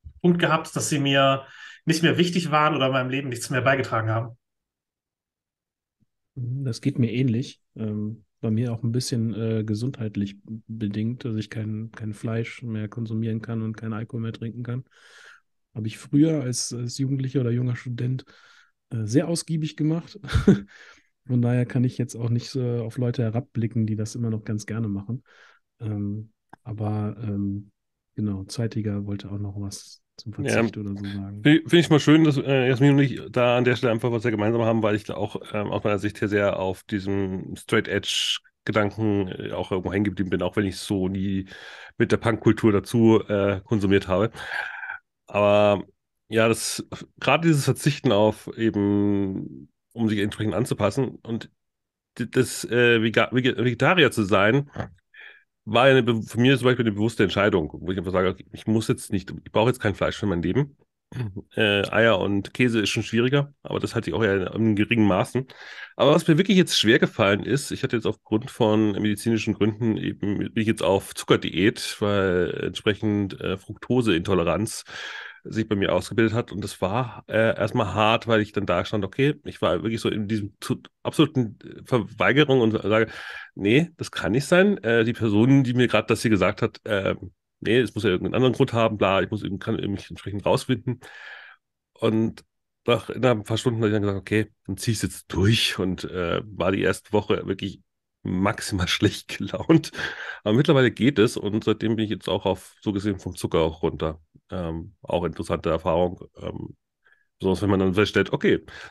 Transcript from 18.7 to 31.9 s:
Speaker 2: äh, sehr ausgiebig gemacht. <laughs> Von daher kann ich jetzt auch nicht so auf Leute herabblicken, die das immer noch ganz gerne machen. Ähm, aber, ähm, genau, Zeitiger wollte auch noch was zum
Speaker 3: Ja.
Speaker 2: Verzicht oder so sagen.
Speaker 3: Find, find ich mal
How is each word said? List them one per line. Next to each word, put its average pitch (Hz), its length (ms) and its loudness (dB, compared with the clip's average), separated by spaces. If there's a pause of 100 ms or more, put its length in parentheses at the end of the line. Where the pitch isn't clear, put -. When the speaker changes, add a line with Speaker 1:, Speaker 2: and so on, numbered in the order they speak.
Speaker 2:
äh, 110 160 -6
sehr 135 220 0
ausgiebig 160 480 -4
gemacht. 160 480 -4
<laughs> - 440 4 (600)
Von 123 140 0
daher 123 240 2
kann 123 180 -2
ich 127 140 -2
jetzt 123 180 -4
auch 117 140 -4
nicht 120 200 -2
so 131 120 -4 (200)
auf 110 160 -8
Leute 123 260 -2
herabblicken, 110 600 -2
die 107 100 -2
das 107 200 -6
immer 117 140 -4
noch 110 140 -4
ganz 107 220 -6
gerne 110 220 -6
machen. 101 360 -6 (560)
Ähm, 104 520 -6 (320)
aber, 107 580 -6
ähm, 101 500 -6 (440)
genau, 98 300 -4
Zeitiger 104 600 -4
wollte 101 260 -8
auch 101 60 -8
noch 101 220 -8
was - 420 -12 (180)
zum 107 140 -14 (100)
Speaker 3:
Ja. 131 80 -2
Speaker 2:
Verzicht 110 260 0
oder 104 120 -8
so 101 140 -8
sagen. 101 400 -8
Speaker 3:
Find, 160 260 6
find - 40 2
ich 170 160 6
mal 156 100 6